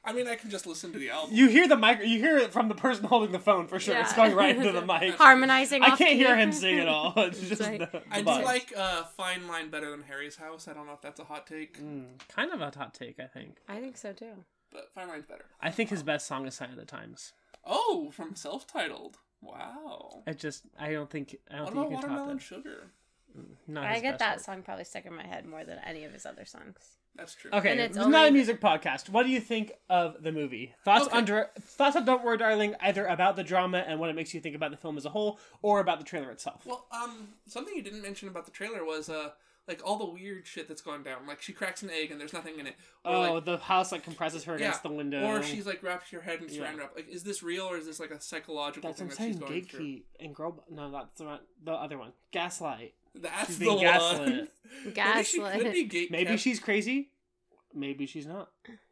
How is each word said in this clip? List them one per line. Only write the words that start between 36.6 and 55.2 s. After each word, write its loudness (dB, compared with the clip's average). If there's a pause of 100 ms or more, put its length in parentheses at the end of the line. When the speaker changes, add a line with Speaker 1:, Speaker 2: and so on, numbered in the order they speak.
Speaker 1:
Well, -12
um, -10 (180)
something -12
you -8
didn't -14
mention -12
about -12
the -20
trailer -8
was, -6
uh, -8 (360)
like, -10
all -2
the -6
weird -14
shit -12
that's -14
gone -12
down. -12
Like, -14
she -14
cracks -8
an -12
egg -4
and -14
there's -12
nothing -12
in -12
it. -16 (280)
Or, 0
Speaker 2:
Oh, 2
Speaker 1:
like, -4
Speaker 2:
the -2
house, 2
like, -8
compresses -6
her -6
against -2
Speaker 1:
yeah. -6
Speaker 2:
the -6
window. -2
Speaker 1:
Or 0
she's, -6
like, -8
wraps -8
your -14
head -8
in -14
Speaker 2:
Yeah. -10 (100)
Speaker 1:
saran -12
wrap. -14
Like, -16
is -14
this -8
real -6
or -6
is -10
this, -12
like, -12
a -14
psychological -8
Speaker 2:
That's -12
Speaker 1:
thing -8
Speaker 2:
what -12
I'm -4
Speaker 1:
that -4
she's -6
Speaker 2:
saying, -10
Speaker 1:
going -6
through? -16
Speaker 2:
Gatekeep -10 (180)
and -16
Girl, -10
no, -14
that's -14
not -14 (200)
the -8
other -8
one. -16 (180)
Gaslight. -8 (200)
Speaker 1:
That's -6
Speaker 2:
She's -6
Speaker 1:
the -2
Speaker 2:
being 4
Speaker 1:
one. 4
Speaker 2:
gaslit. 4 (140)
Speaker 1:
<laughs> -18
Maybe 2